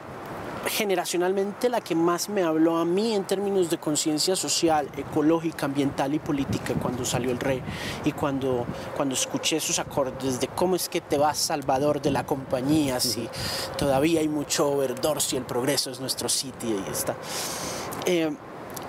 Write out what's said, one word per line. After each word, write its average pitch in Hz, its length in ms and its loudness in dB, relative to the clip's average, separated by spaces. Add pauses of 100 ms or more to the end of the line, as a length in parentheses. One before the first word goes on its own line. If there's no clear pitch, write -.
(640)
generacionalmente 196 1040 0
la 240 100 0
que 180 160 -2
más 170 320 2
me 202 160 2
habló 160 340 4
a 165 80 2
mí 202 280 2
en 196 100 2
términos 196 460 2
de 165 80 -2
conciencia 151 580 0
social, 151 640 2
ecológica, 156 680 2
ambiental 139 480 0
y 160 60 0
política 139 600 -2
cuando 123 240 -2
salió 127 260 0
El 123 80 -2
Rey 131 240 0 (400)
y 151 80 2
cuando, 135 540 0 (300)
cuando 139 200 0
escuché - 460 0
sus 165 180 0
acordes 131 640 -2
de 131 80 0
"¿Cómo 185 260 2
es - 140 -2
que 175 100 -2
te - 180 0
vas, 147 200 4
Salvador, 143 640 2
de 147 100 2
la - 140 0
compañía 135 720 2
si 117 300 -2 (480)
todavía 147 420 4
hay 156 80 2
mucho 147 480 0
verdor, 135 460 0
si - 160 0
el 123 60 -2
progreso 131 480 0
es 123 100 -10
nuestro - 260 -4
sitio?". 117 480 -2 (100)
Y - 60 -8
está. - 240 -4 (920)
Eh, 165 240 2 (600)